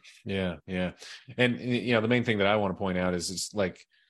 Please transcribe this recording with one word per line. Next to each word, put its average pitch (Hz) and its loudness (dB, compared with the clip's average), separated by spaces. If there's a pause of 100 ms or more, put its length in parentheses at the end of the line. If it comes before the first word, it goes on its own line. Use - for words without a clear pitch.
(260)
Yeah, 95 -2 (100)
yeah. 92 -4 (460)
And, 123 2
you 120 0
know, 113 4
the 110 0
main 120 2
thing 107 0
that 98 4
I 104 4
wanna 101 0
point 92 -2
out 90 0
is 85 -4
it's - -8
like, 98 -2 (240)